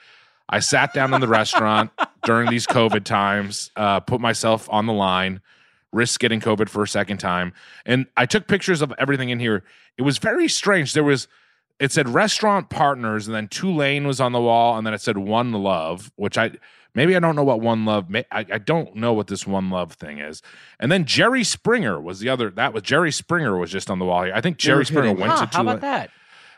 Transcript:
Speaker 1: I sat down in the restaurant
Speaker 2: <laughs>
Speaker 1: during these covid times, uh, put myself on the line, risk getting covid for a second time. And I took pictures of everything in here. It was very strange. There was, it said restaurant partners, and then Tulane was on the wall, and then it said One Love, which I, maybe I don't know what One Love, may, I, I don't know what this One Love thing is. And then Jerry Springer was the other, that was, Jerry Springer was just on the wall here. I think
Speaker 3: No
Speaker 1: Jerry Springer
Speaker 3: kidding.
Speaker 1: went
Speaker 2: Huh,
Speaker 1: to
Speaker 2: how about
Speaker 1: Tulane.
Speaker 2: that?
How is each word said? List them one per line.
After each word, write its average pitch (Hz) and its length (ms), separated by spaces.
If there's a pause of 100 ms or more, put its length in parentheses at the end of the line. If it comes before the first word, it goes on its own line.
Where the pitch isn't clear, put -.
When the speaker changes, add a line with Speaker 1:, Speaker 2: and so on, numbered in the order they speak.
(480)
Speaker 1:
I 104 120
sat 135 340
down 135 200
in 135 60
the 131 80
restaurant 110 640 (180)
Speaker 2:
<laughs> - 160
Speaker 1:
during 117 260
these 120 160
covid 110 380
times, 101 720
uh, 101 240
put 123 200
myself 113 500
on 107 160
the 117 60
line, 95 480 (520)
risk 117 280
getting 113 200
covid 107 280
for 104 160
a 101 40
second 101 300
time. 90 340 (320)
And 127 220 (100)
I 123 100
took 208 200
pictures 180 340
of 147 180
everything 135 320
in 120 100
here. 113 240 (340)
It 123 40
was 139 160
very 277 300
strange. 180 440
There 151 120
was, 139 220 (540)
it 139 100
said 147 180
restaurant 196 640
partners, 120 560
and 113 80
then 107 140
Tulane 143 580
was 135 140
on 127 120
the 123 80
wall, 117 380
and 110 80
then 107 80
it 101 60
said 104 180
One 113 340
Love, 92 640
which 98 200
I, 113 160 (420)
maybe 165 220
I 175 40
don't 165 160
know 147 80
what 123 160
One 113 240
Love, 104 260
may, 110 220
I, 104 80
I 107 180
don't 143 380
know 117 160
what 107 160
this 98 180
One 95 240
Love 87 220
thing 76 260
is. 76 240 (380)
And 123 100
then 180 140
Jerry 220 400
Springer 160 560
was 90 180
the 110 100
other, 123 220
that 113 220
was, 107 100
Jerry 147 300
Springer 147 440
was 87 140
just 95 180
on 95 120
the 92 40
wall 90 200
here. 95 100
I 110 60
think 160 160
Speaker 3:
No - 20
Speaker 1:
Jerry 143 260
Springer 143 260
Speaker 3:
kidding. 92 100
Speaker 1:
went 101 120
Speaker 2:
Huh, 285 140
Speaker 1:
to - 100
Speaker 2:
how 180 60
about - 180
Speaker 1:
Tulane. - 0
Speaker 2:
that? 247 300 (480)